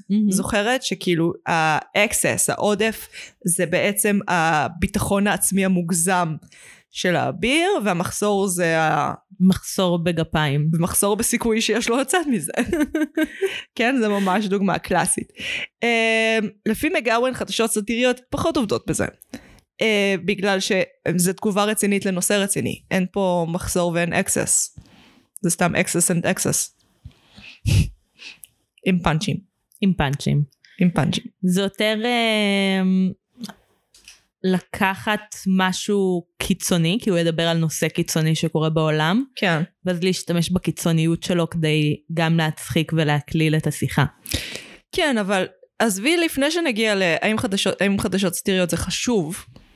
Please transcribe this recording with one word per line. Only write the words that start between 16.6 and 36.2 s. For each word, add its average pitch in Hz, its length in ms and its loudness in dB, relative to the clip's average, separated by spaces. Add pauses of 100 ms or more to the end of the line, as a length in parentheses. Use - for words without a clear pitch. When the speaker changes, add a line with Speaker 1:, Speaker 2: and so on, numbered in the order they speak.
Speaker 2:
לפי 220 220 0 (100)
מגאוון, 240 360 0
חדשות 220 380 -2
סאטיריות 240 480 0 (100)
פחות 320 260 -2
עובדות 202 320 -2
בזה. - 160 -2 (800)
אה, 202 320 2 (100)
בגלל 190 360 0
שזה 185 720 0
תגובה 202 320 0
רצינית 202 420 0
לנושא 185 280 -2
רציני. 196 460 -2 (100)
אין 185 220 0
פה 180 360 0
מחסור 175 460 -2
ואין 170 180 0
אקסס. - 640 0 (640)
זה 175 100 0
סתם 170 260 0
אקסס 175 340 0
and 170 200 0
אקסס. - 460 -4 (920)
<laughs> - 1200 -2
עם 185 160 2
פאנצ'ים. 160 340 0 (440)
Speaker 1:
עם 196 140 2
פאנצ'ים. 143 480 0 (380)
Speaker 2:
עם 180 100 4
פאנצ'ים. - 340 0 (180)
Speaker 1:
זה 180 200 2
יותר, 214 420 -2
אה, 208 760 2 (1600)
לקחת 190 880 -2 (120)
משהו 185 800 0 (120)